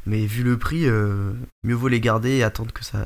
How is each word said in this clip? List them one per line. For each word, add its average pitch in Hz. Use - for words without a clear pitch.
mais 107
vu 117
le 123
prix, 160
euh, 101
mieux 117
vaut 120
les 120
garder 113
et 120
attendre 113
que -
ça, 104